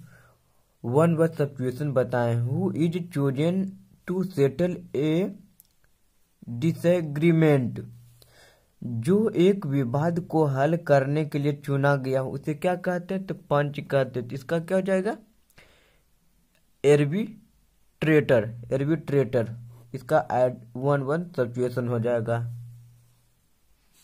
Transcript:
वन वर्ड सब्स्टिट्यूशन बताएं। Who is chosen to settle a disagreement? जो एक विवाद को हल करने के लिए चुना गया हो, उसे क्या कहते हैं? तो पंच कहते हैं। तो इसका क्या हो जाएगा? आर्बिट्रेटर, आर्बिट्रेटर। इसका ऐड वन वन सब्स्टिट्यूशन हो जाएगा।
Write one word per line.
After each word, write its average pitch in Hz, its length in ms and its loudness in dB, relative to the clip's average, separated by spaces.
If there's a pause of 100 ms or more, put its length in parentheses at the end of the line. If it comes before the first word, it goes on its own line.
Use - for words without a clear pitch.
(840)
वन 156 320 2
वर्ड 165 160 2
सब्स्टिट्यूशन 139 600 -4
बताएं। 123 500 0
Who 151 280 -2 (160)
is 170 120 0 (160)
chosen 147 480 0 (460)
to 185 160 -2 (100)
settle 143 420 0 (200)
a 151 160 0 (1500)
disagreement? 160 1200 4 (1040)
जो 135 460 0 (100)
एक 196 280 4
विवाद 139 540 0 (100)
को 156 160 4
हल 139 300 2 (100)
करने 143 380 4
के 151 140 -6
लिए 143 180 0
चुना 143 400 0
गया 131 240 0
हो, 131 100 -4
उसे 147 240 -6
क्या 180 220 -2
कहते 180 380 -6
हैं? 190 120 -6
तो 160 80 -6
पंच 143 460 -2
कहते 131 400 -2
हैं। 120 80 -8
तो - 60 -10
इसका 165 260 -4
क्या 175 160 -2
हो 190 60 0
जाएगा? 196 340 -2 (1700)
आर्बिट्रेटर, 147 1700 0 (240)
आर्बिट्रेटर। 135 840 0 (380)
इसका 151 240 0 (140)
ऐड 123 220 2 (220)
वन 139 260 0
वन 156 240 -2
सब्स्टिट्यूशन 123 640 -4
हो 120 120 -2
जाएगा। 117 380 -2 (1700)